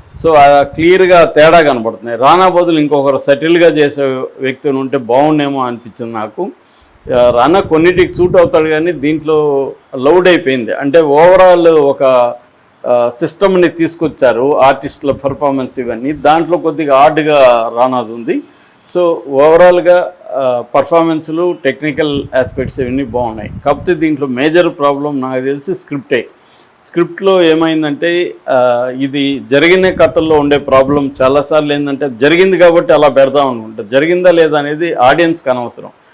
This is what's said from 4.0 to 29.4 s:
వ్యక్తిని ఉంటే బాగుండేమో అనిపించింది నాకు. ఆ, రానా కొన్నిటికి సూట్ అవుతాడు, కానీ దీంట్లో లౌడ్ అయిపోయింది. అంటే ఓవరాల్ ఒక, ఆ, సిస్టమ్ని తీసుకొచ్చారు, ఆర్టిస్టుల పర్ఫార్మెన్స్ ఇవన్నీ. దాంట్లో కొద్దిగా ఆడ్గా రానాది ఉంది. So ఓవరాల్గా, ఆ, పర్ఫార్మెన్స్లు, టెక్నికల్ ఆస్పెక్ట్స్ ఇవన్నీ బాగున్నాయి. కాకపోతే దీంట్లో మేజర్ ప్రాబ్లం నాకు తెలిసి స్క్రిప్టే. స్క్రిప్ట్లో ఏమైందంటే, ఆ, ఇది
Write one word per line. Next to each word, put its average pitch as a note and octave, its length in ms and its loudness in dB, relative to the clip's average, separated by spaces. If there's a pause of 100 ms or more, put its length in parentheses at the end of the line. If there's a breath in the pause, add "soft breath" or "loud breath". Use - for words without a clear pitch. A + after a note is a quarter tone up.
వ్యక్తిని C3 380 -4
ఉంటే C3+ 200 -4
బాగుండేమో C#3 680 0
అనిపించింది A#2 480 -12
నాకు. A2 380 -8 (640 soft breath)
ఆ, B2 140 4
రానా B2+ 300 2
కొన్నిటికి F3 540 0
సూట్ F3+ 240 0
అవుతాడు, E3+ 300 2
కానీ D#3 240 -2
దీంట్లో D3 800 -2 (240)
లౌడ్ D#3+ 320 2
అయిపోయింది. C3 460 0
అంటే C#3+ 280 0
ఓవరాల్ F3 680 4
ఒక, C#3+ 360 2 (840)
ఆ, A#2+ 300 0
సిస్టమ్ని F3+ 500 0
తీసుకొచ్చారు, C#3 960 -2
ఆర్టిస్టుల C#3 500 -2
పర్ఫార్మెన్స్ C3+ 680 -6
ఇవన్నీ. A#2+ 320 -8
దాంట్లో D#3 460 0
కొద్దిగా D3 400 -2
ఆడ్గా C#3 800 2
రానాది B2 360 -2
ఉంది. B2+ 280 -8 (560 soft breath)
So F3 180 0 (120)
ఓవరాల్గా, E3+ 840 4 (220)
ఆ, B2 300 -2 (120)
పర్ఫార్మెన్స్లు, E3 800 -2 (100)
టెక్నికల్ C#3+ 580 -4 (160)
ఆస్పెక్ట్స్ B2+ 400 -8
ఇవన్నీ C3 240 -4
బాగున్నాయి. A2+ 480 -8 (140)
కాకపోతే D3 280 -2
దీంట్లో D3+ 340 -4
మేజర్ D#3 420 0
ప్రాబ్లం C#3+ 520 -4
నాకు C3 220 -6
తెలిసి C#3+ 320 -6
స్క్రిప్టే. C#3+ 520 -6 (560 soft breath)
స్క్రిప్ట్లో F3+ 600 0
ఏమైందంటే, D#3+ 880 -2 (160)
ఆ, B2 400 0 (100)
ఇది C#3 420 -4 (100)